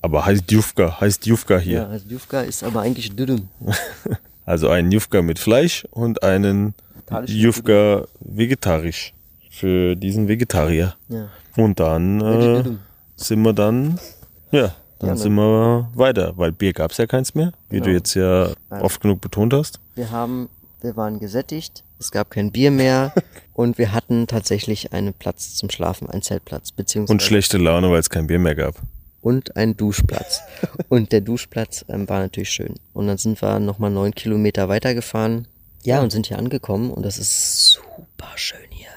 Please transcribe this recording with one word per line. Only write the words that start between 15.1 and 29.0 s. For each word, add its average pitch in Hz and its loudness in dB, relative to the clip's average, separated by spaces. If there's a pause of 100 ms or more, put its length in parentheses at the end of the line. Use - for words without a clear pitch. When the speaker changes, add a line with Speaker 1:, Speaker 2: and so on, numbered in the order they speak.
Speaker 2:
Ja, 139 -2
Speaker 1:
sind 104 2
Speaker 2:
ne? 104 4
Speaker 1:
wir 113 4
weiter, 117 2
weil 87 0
Bier 92 0
gab's 80 -4
ja 117 0
keins 131 -2
mehr, 170 0 (160)
wie 104 -4
Speaker 2:
Genau. 98 0
Speaker 1:
du 95 4
jetzt 90 0
ja 92 4
Speaker 2:
Ja. 98 -10
Speaker 1:
oft 98 0
genug 98 2
betont 110 0
hast. 147 -2 (160)
Speaker 2:
Wir 120 -8
haben, 120 -6 (320)
wir 117 -8
waren 107 -4
gesättigt, 131 -8 (160)
es - -10
gab 104 -4
kein 101 -2
Bier 127 4
mehr 131 2 (220)
Speaker 1:
<laughs> - -20
Speaker 2:
und 120 0
wir 110 2
hatten 117 0
tatsächlich 107 -4
einen 98 -2
Platz - -10
zum - -6
Schlafen, - -4
einen 98 -6
Zeltplatz, - -8
beziehungsweise 104 -2
Speaker 1:
Und 101 4
schlechte 104 4
Laune, 87 4
weil's 82 4
kein 80 -2
Bier 82 2
mehr 82 4
gab. 71 -4 (420)